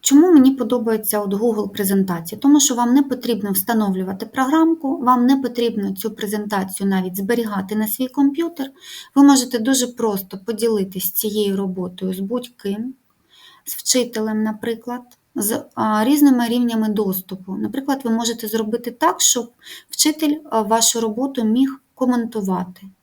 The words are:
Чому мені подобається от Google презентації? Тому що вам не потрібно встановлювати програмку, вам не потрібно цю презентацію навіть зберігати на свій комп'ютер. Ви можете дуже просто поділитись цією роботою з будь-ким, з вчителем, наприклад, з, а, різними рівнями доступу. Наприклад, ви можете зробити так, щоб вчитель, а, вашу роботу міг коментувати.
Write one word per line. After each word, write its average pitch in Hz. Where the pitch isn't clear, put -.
Чому 311
мені 269
подобається 226
от 202
Google 208
презентації? 190
Тому 285
що 254
вам 240
не 285
потрібно 233
встановлювати 190
програмку, 311
вам 247
не 269
потрібно 226
цю 220
презентацію 208
навіть 185
зберігати 208
на 214
свій 254
комп'ютер. 285
Ви 277
можете 247
дуже 254
просто 202
поділитись 208
цією 202
роботою 185
з 185
будь-ким, 226
з -
вчителем, 220
наприклад, 233
з, 226
а, 214
різними 269
рівнями 226
доступу. 190
Наприклад, 269
ви 233
можете 226
зробити 220
так, -
щоб -
вчитель, 302
а, 226
вашу 226
роботу 240
міг 254
коментувати. 214